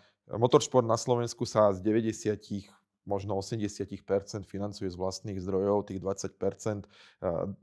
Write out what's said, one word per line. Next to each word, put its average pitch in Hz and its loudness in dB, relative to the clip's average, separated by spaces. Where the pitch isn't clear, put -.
motoršport 123 4
na 113 2
Slovensku 120 0
sa 107 6
z 92 0
deväťdesiatich, 104 -2
možno 98 -4
osemdesiatich 98 -4
percent 98 -2
financuje 101 -8
z 90 -4
vlastných 95 -4
zdrojov, 98 2
tých 95 -8
dvadsať 95 -4
percent, 98 -2
eh, - -4